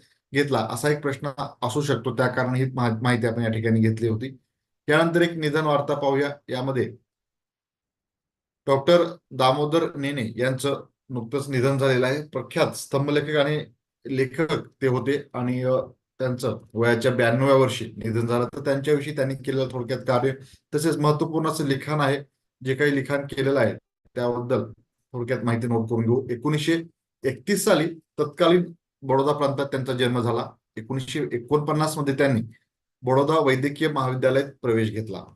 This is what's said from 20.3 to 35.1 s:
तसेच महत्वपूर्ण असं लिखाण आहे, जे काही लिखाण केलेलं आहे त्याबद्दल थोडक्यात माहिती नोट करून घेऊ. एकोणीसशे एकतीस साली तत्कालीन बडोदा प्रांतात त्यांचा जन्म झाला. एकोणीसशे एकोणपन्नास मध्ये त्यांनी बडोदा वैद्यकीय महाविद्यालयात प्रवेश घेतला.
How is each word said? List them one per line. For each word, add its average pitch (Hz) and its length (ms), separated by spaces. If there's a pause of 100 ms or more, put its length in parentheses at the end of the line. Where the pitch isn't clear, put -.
तसेच 156 220
महत्वपूर्ण 151 520
असं 151 160
लिखाण 139 360
आहे, 139 240 (400)
जे 131 100
काही 143 220
लिखाण 139 300
केलेलं 139 340
आहे 117 140 (400)
त्याबद्दल 120 500 (480)
थोडक्यात 120 320
माहिती 117 220
नोट 113 220
करून 117 140
घेऊ. 123 280
एकोणीसशे 151 520 (420)
एकतीस - 400
साली 165 300
तत्कालीन 170 800 (300)
बडोदा 139 300
प्रांतात 139 340
त्यांचा 131 260
जन्म 123 280
झाला. 120 300 (260)
एकोणीसशे 131 560
एकोणपन्नास 151 640
मध्ये 139 160
त्यांनी 135 260 (600)
बडोदा 139 380
वैद्यकीय 139 480
महाविद्यालयात 131 640 (100)
प्रवेश 113 280
घेतला. 101 340 (120)